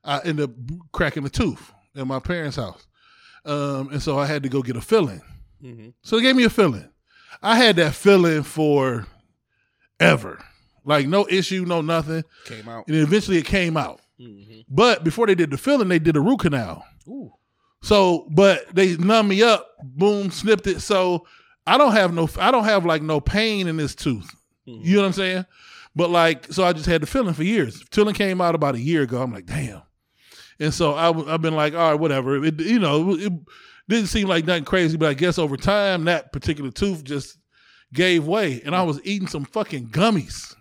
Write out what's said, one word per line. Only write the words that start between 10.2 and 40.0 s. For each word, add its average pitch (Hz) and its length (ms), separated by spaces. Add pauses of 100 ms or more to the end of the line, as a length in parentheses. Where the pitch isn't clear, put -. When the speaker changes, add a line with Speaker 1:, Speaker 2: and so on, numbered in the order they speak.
Speaker 1:
like, 143 220
no 196 220
issue, 185 380
no 170 160
nothing. 160 420 (220)
Speaker 2:
Came 110 220
out. 113 200
Speaker 1:
And 156 80
eventually 180 420
it 151 60
came 175 320
out. 104 240 (200)
Speaker 2:
Mm-hmm. 110 480
Speaker 1:
But 185 360
before 214 220
they 202 80
did 165 160
the 139 80
filling, 262 300
they 180 100
did 160 180
a 147 40
root 214 200
canal. 113 440 (240)
Speaker 2:
Ooh. 240 240 (500)
Speaker 1:
So, 190 480
but 180 440
they 185 220
numbed 208 320
me 196 140
up, 220 260 (140)
boom, 190 480
snipped 214 360
it. 185 140
So 180 460 (400)
I 170 120
don't 277 140
have 196 220
no, 165 140 (100)
I 196 120
don't 247 140
have, 208 220
like, 160 160
no 156 180
pain 202 480
in 160 80
this 151 180
tooth. 110 400 (320)
Speaker 2:
Mm-hmm. 113 180
Speaker 1:
You 180 120
know 202 60
what 196 60
I'm 185 40
saying? 185 340 (480)
But, 170 160
like, 165 420
so 185 120
I 180 80
just 156 140
had 165 160
the 147 40
filling 214 280
for 143 100
years. 180 380 (100)
Filling 208 220
came 190 260
out 170 140
about 147 200
a 117 60
year 151 220
ago. 123 180
I'm 127 120
like, 98 140
"Damn." 120 360 (800)
And 151 140
so 151 200
I, 165 120
w-, 160 260
I've 165 100
been 160 140
like, 151 180
"All 165 180
right, 151 60
whatever." 139 460
It, 160 160
you 214 180
know, 170 380
it 190 160 (560)
didn't 208 200
seem 208 200
like 170 160
nothing 170 200
crazy, 165 320
but 160 120
I 143 60
guess 165 240
over 147 180
time 196 480
that 170 280
particular 143 380
tooth 185 340
just 135 340 (540)
gave 170 340
way, 165 380
and 151 120
I 190 60
was 151 220
eating 196 240
some 147 160
fucking 139 440
gummies 160 720